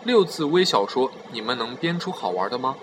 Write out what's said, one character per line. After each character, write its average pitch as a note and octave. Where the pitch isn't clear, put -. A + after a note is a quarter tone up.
六 A3
字 E3
微 F3
小 G2+
说， C3
你 A2+
们 A#2+
能 A#2
编 E3+
出 F#3
好 G2
玩 F#2
的 B2
吗？ C3